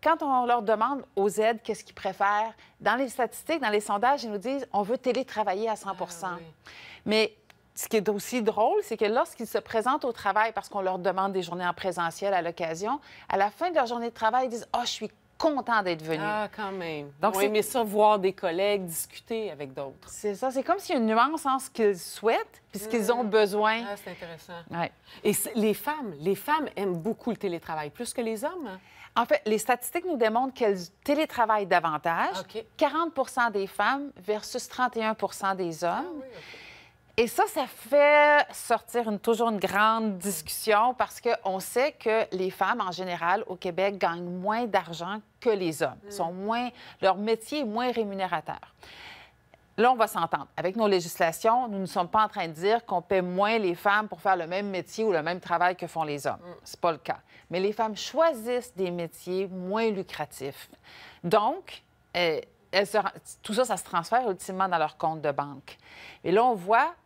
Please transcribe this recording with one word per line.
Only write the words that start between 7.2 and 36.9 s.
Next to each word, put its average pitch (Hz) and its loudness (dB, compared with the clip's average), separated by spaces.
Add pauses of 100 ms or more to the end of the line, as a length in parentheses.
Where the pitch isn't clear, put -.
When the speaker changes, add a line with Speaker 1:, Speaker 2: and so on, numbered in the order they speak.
Speaker 1:
ce - -8
qui 226 0
est 202 2
aussi 214 -2
drôle, 226 2
c'est 226 -6
que 220 2
lorsqu'ils 233 0
se - -4
présentent 233 0
au 247 -2
travail, 214 0
parce - -8
qu'on 196 -4
leur 185 0
demande 190 0
des 190 0
journées 175 -4
en 180 0
présentiel 175 -2
à 180 2
l'occasion, 170 -4 (280)
à - 0
la 196 4
fin 349 -4
de 320 0
leur 262 4
journée 233 -4
de - -20
travail, 247 2
ils 233 -2
disent : « 220 -8
Ah, 233 0
je 233 -4
suis - -8 (280)
content 240 2
d'être 170 -2
venu. » 165 -2
Speaker 2:
Ah, 208 -2
quand 202 -8
même. 160 -8 (100)
Speaker 1:
Donc, 190 4
Speaker 2:
Ils - 2
ont 190 4
Speaker 1:
c'est 202 4
Speaker 2:
aimé 214 2
ça, 233 0
voir 214 4
des 190 2
collègues, 190 0
discuter 202 -8
avec 139 -10
d'autres. 139 -12
Speaker 1:
C'est 208 -6
ça. 254 -2
C'est 262 -2
comme 359 0
s'il 370 -4
y - 2
a - 2
une 220 2
nuance 254 2
entre 262 0
ce - -16
qu'ils 202 2
souhaitent - -2 (120)
et 202 -10
ce 214 -10
qu'ils 226 0
ont 240 2
Speaker 2:
Mhm. 208 -2
Speaker 1:
besoin. 214 4
Speaker 2:
Ah, 202 -8
c'est - -14
intéressant. 170 -14 (180)
Speaker 1:
Ouais. 170 -4 (320)
Speaker 2:
Et 208 4
c'est, - -2
les 214 2
femmes, 285 -6
les 185 0
femmes 294 0
aiment 185 -2
beaucoup 214 -4
le 196 -2
télétravail, 160 -6
plus 240 -10
que - -6
les 220 -4
hommes, 330 -6
hein ? 185 -12 (380)
Speaker 1:
En 233 2
fait, - 2
les 214 2
statistiques 349 -2
nous 339 0
démontrent 233 2
qu'elles 202 0 (160)
télétravaillent 226 2
davantage. 170 2
Speaker 2:
Ok. 220 -10 (140)
Speaker 1:
Quarante 311 2
pour 269 -2
cent 240 2
des 196 -2
femmes 269 -2
versus 208 -6
trente 247 -2
et 220 -2
un 220 0
pour 202 -4
cent 196 -2
des 175 -4
hommes. 170 2 (160)
Speaker 2:
Ah 349 -10
oui, 269 -12
ok. - -18 (600)